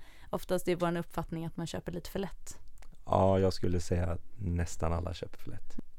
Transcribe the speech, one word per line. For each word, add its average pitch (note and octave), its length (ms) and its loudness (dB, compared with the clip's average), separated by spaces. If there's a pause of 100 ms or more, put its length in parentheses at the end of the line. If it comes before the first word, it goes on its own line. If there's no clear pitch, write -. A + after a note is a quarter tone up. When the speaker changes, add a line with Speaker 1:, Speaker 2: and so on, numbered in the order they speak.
(300)
Speaker 1:
oftast - 380 0
är F3+ 80 4
vår E3+ 220 2
uppfattning E3 480 -4
att - 120 -6
man E3+ 100 -4
köper F3+ 240 -6
lite E3+ 180 -6
för F#3+ 100 -4
lätt. - 380 -4 (500)
Speaker 2:
Ja, F#2+ 320 6
jag F#2+ 140 6
skulle F2+ 260 2
säga F2 260 2
att F2 160 0 (160)
nästan E2+ 560 0
alla E2+ 200 -2
köper - 240 -6
för - 140 -2
lätt. - 260 2 (220)